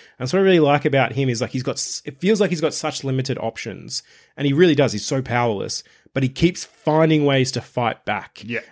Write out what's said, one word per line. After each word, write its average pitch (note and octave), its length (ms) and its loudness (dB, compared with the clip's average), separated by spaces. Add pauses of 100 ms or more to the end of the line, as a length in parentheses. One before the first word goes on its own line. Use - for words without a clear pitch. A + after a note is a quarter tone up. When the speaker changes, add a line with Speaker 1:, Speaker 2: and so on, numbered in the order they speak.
(180)
Speaker 1:
And B2+ 80 -6
that's B2+ 80 -4
what F#3+ 60 2
I - 20 4
really F#3 180 6
like C#3+ 240 4
about C3+ 280 2
him C3 180 0
is, A#2 100 -4
like, A#2 120 -4
he's C3 100 -4
got, B2+ 140 -6
s-, - 280 -8
it C3 160 -12
feels G3 220 2
like F#3 80 2
he's E3 100 -2
got D#3 140 -2
such D3 300 -6
limited C3 340 -2
options, A2 640 -10 (340)
and C#3+ 100 -2
he C#3 60 2
really D#3+ 220 6
does. C3 180 2
He's G#2 140 -6
so C3+ 160 -2
powerless, A#2 600 -2 (300)
but C3+ 100 -2
he C3 60 0
keeps F3 340 0
finding D#3 640 2
ways C3+ 280 2
to A#2+ 100 -4
fight - 420 -4
back. - 400 -8
Speaker 2:
Yeah. A2 160 -8 (120)